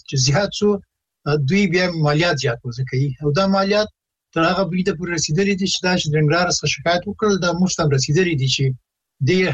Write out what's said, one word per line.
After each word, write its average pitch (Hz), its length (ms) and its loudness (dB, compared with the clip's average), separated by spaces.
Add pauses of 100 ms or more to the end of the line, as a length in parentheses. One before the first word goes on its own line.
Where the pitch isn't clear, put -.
چې 143 80 -4
زیات 139 360 0
شو، 208 220 0
اه، - 640 -6
دوی 180 300 2
بیا 180 240 0
مالیات 156 460 0
زیات 127 280 -2
وضع 123 260 -6
کوي. 131 320 -2
او 147 100 0
دا 190 140 2
مالیات 196 420 2 (460)
تر 165 60 0
هغه 180 220 2
بریده 185 300 -2
پورې 170 180 -6
رسیدلي 175 440 0
دي 190 120 -2
چې - 160 -2
دا 180 140 0
چې 165 120 -2
د 147 80 0
ننګرهار 160 320 2
څخه - 180 -4
شکایت 170 400 -2
وکړل، 202 340 0
دا 175 120 0
موږ 180 240 0
ته 170 80 0
هم 147 60 2
رسیدلي 151 440 0
دي 131 140 0
چې 135 160 -2 (600)
ډېر 185 300 2